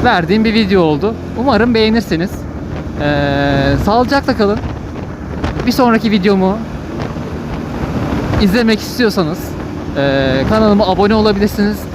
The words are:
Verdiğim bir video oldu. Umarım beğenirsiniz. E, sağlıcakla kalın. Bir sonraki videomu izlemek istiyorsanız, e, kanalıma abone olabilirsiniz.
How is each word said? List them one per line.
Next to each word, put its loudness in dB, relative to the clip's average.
Verdiğim 2
bir 2
video 4
oldu. 0
Umarım 2
beğenirsiniz. 0
E, 2
sağlıcakla 2
kalın. 2
Bir 0
sonraki 2
videomu 2
izlemek 2
istiyorsanız, -2
e, 2
kanalıma 4
abone 2
olabilirsiniz. 2